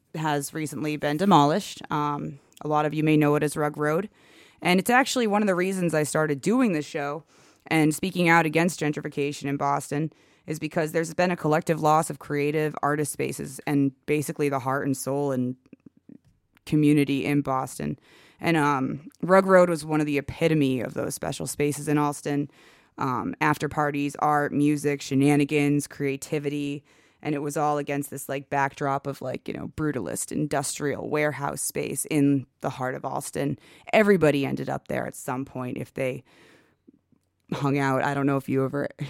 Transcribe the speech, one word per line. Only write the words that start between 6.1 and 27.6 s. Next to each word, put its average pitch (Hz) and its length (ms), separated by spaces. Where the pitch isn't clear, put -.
doing 233 320
this 151 140
show 147 380
and 156 280
speaking 175 340
out 170 180
against 160 340
gentrification 147 680
in 143 100
Boston 147 560
is 156 120
because 156 340
there's 165 220
been 180 160
a 175 60
collective 156 440
loss 156 300
of 143 80
creative 151 640
artist 147 300
spaces 139 540
and 139 260
basically 147 420
the 139 120
heart 135 260
and 135 100
soul 139 340
and 127 260
community 147 580
in 143 180
Boston. 139 560
And, 165 160
um, 143 520
Rug 190 260
Road 185 220
was 156 160
one 156 160
of 151 60
the 143 120
epitome 139 640
of - 140
those - 200
special - 320
spaces 147 420
in 147 100
Alston. 147 520
Um, 123 420
after 151 280
parties, 143 480
art, 147 360
music, 147 480
shenanigans, 143 840
creativity. 143 1000
And 151 120
it 143 40
was 147 180
all 147 220